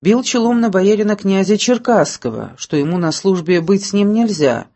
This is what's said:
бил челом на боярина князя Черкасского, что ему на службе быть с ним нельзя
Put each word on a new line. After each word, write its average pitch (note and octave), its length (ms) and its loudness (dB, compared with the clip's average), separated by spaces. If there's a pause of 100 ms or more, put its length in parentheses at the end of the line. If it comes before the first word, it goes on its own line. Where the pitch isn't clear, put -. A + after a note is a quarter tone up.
бил A3+ 200 2
челом A#3+ 380 0
на A3+ 80 0
боярина G3+ 480 2
князя G3 400 0
Черкасского, G3 1000 -2
что - 180 -6
ему D3+ 220 -2
на E3 140 -2
службе F3 500 0
быть G3 200 0
с G3 120 -10
ним G3+ 180 2
нельзя D#3 640 0